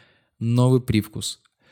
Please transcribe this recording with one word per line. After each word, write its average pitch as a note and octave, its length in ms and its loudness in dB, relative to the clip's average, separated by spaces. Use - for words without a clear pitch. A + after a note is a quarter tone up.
новый B2 420 2
привкус. - 580 -4